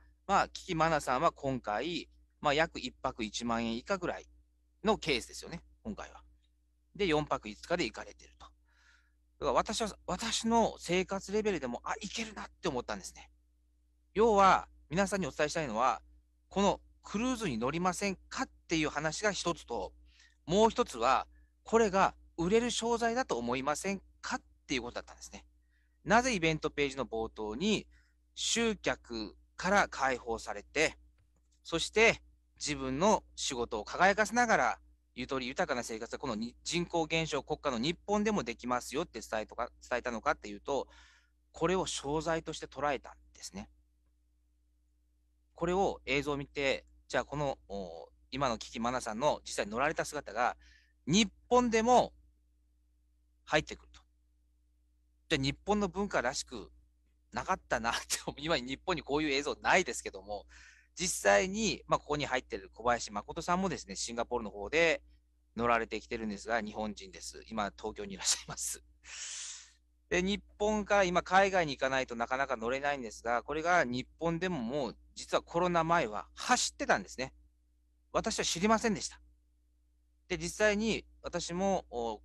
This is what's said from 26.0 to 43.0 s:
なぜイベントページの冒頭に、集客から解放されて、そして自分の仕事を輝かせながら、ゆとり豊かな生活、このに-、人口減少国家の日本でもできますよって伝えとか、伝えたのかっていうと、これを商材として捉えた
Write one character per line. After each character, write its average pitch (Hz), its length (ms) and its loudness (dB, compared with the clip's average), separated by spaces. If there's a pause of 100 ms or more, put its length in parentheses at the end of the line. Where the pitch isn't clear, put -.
な 208 160 4
ぜ 254 120 0
イ 185 60 0
ベ 160 140 4
ン 151 60 -2
ト 151 100 -2
ペ 143 180 0
ー - 20 0
ジ 131 60 -10
の 131 100 -4
冒 110 220 -4
頭 107 280 -8
に、 180 300 0 (480)
集 226 440 -2
客 117 580 -6 (220)
か 175 120 -2
ら 196 200 4
解 131 280 0
放 117 220 -6
さ 110 140 -10
れ 104 100 -10
て、 143 340 0 (640)
そ - 140 -4
し - 120 -2
て 214 320 4 (360)
自 147 180 -4
分 135 240 -2
の 196 240 4 (120)
仕 - 180 -6
事 117 260 -2
を 104 60 -6
輝 185 300 4
か 208 100 2
せ 208 80 -8
な 240 140 4
が 208 100 4
ら、 120 220 2 (360)
ゆ 123 120 -8
と 135 120 -2
り 123 80 -6
豊 160 200 -2
か 143 80 0
な 120 80 -4
生 113 160 -6
活、 117 180 -8
こ 147 100 -6
の 117 80 -2
に-、 117 280 -6
人 170 220 0
口 165 200 0
減 160 220 -2
少 147 160 -4
国 151 160 -6
家 143 120 -2
の 120 60 -2
日 147 200 -2 (100)
本 208 160 2
で 220 80 2
も 175 120 0
で 117 120 -6
き - 120 -10
ま 123 140 0
す - 140 -10
よ 127 80 0
っ - 40 -6
て 110 140 -12
伝 110 200 -4
え 107 40 -6
と - 100 -18
か、 120 140 -4 (180)
伝 120 120 0
え - 20 -8
た 123 100 -4
の 113 80 -4
か 143 120 0
っ 160 60 0
て - 120 -14
い 104 60 -10
う 101 40 -14
と、 139 280 -2 (640)
こ - 160 -2
れ 180 80 2
を 175 100 0
商 147 360 -4
材 165 220 -2
と 160 100 -10
し - 60 -10
て 156 60 -10
捉 143 260 -2
え 123 80 -2
た - 120 -16